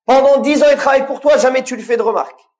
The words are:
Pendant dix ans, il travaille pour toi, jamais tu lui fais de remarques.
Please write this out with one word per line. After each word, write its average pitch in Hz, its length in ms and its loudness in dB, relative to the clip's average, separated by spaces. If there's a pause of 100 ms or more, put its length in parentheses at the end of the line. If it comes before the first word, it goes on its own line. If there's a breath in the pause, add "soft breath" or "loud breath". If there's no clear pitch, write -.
Pendant 269 320 4
dix 285 240 0
ans, 294 100 4
il 277 60 0
travaille 269 280 0
pour - 140 -10
toi, 294 160 2
jamais 254 260 0
tu 254 140 -10
lui 220 60 -14
fais 233 160 -4
de 220 40 -6
remarques. 202 380 -6 (180)